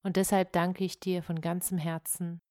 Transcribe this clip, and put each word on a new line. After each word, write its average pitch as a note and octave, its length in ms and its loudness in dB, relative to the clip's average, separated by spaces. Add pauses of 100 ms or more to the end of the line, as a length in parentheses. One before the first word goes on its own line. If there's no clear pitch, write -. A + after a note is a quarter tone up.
Und F#3 120 0
deshalb F#3+ 380 4
danke F3+ 300 2
ich F3+ 160 -4
dir F3+ 220 0
von E3 200 -4
ganzem F3+ 360 -2
Herzen E3+ 720 -4